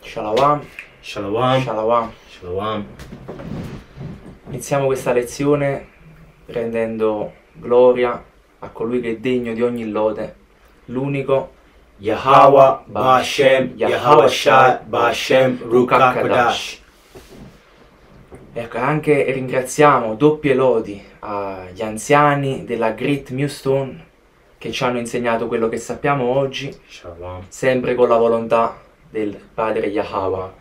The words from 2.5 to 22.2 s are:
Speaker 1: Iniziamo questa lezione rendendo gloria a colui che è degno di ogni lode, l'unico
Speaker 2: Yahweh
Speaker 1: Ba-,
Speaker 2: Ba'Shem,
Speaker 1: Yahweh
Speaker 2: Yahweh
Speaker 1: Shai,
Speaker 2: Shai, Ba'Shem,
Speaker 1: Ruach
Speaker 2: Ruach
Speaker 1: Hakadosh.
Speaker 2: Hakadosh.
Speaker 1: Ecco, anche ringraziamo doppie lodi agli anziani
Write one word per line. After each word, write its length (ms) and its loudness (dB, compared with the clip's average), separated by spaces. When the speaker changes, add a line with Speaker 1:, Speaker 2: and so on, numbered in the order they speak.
Speaker 1:
Iniziamo 400 -4
questa 260 -2
lezione 760 -2
rendendo 880 -4
gloria 720 2
a 100 -14
colui 320 -4
che 80 -6
è 80 -6
degno 360 -2
di 100 -2
ogni 260 -4
lode, 460 -2
l'unico 680 -4
Speaker 2:
Yahweh 880 6
Speaker 1:
Ba-, 360 2
Speaker 2:
Ba'Shem, 540 2
Speaker 1:
Yahweh 200 0
Speaker 2:
Yahweh 340 6
Speaker 1:
Shai, 400 4
Speaker 2:
Shai, 160 2
Ba'Shem, 760 2
Speaker 1:
Ruach 260 2
Speaker 2:
Ruach 20 2
Speaker 1:
Hakadosh. 380 2
Speaker 2:
Hakadosh. 520 0
Speaker 1:
Ecco, 240 -10
anche 540 0
ringraziamo 840 2
doppie 400 2
lodi 500 0
agli 600 -8
anziani 840 0